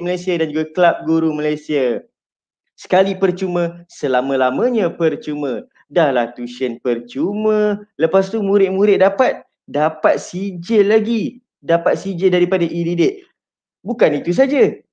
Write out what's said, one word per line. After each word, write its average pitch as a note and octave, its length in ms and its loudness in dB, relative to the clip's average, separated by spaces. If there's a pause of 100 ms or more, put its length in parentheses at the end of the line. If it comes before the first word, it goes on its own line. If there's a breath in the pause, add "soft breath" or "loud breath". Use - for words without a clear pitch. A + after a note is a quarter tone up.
Malaysia F3+ 320 -2
dan D#3 160 -2
juga D#3 240 -4
Kelab E3+ 320 2
Guru D#3+ 240 0
Malaysia. D3+ 720 -2 (720)
Sekali F#3+ 400 0
percuma, F3 720 -2
selama-lamanya C#3 1040 0
percuma. D3 720 -4 (240 soft breath)
Dahlah C3+ 480 0
tuition B2 480 -6
percuma. G#3 960 -2 (160)
Lepas F#3+ 320 2
tu G#3+ 160 -4
murid-murid G3 560 2
dapat, G3+ 400 2 (320)
dapat D#3 480 0
sijil G3 720 0
lagi. A3 480 0 (240)
Dapat E3 320 2
sijil F#3 320 -2
daripada F3 400 2
e-didik. E3+ 560 -2 (560)
Bukan F3 400 0
itu E3+ 160 -2
saja. C4 400 2 (160)